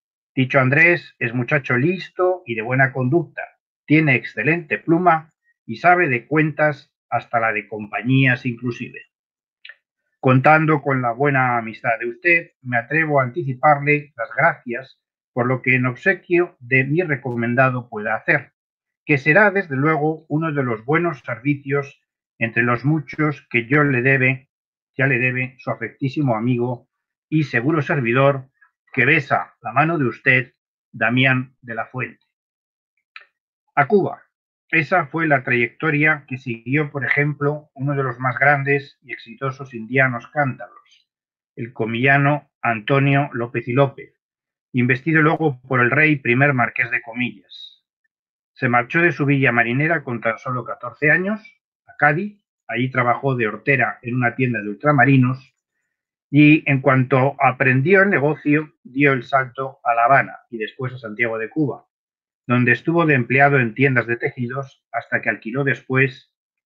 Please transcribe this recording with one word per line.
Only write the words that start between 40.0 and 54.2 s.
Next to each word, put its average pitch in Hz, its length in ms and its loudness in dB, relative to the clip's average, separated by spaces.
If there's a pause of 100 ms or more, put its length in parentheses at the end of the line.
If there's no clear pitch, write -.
cántabros, - 800 -8 (460)
el 113 180 -12
comillano 139 800 0 (100)
Antonio 139 720 0
López 120 340 -6
y 120 60 -4
López, 135 400 -2 (580)
investido 127 520 2
luego 156 400 0
por 127 160 -2
el 123 100 2
rey 151 280 2
primer 131 360 2
marqués 123 380 -2
de 120 100 -4
Comillas. 117 800 -12 (720)
Se 127 160 -4
marchó 120 320 0
de 170 100 2
su 143 140 -4
villa 135 260 2
marinera 131 520 0
con 117 180 -8
tan 110 160 -4
solo 127 260 -8
catorce 117 460 -4
años, 190 320 0 (460)
a - 100 -20
Cádiz. 165 480 0 (220)
Allí 123 240 -2
trabajó 131 440 0
de 117 120 0
hortera 113 560 0
en 120 100 -8
una 120 220 0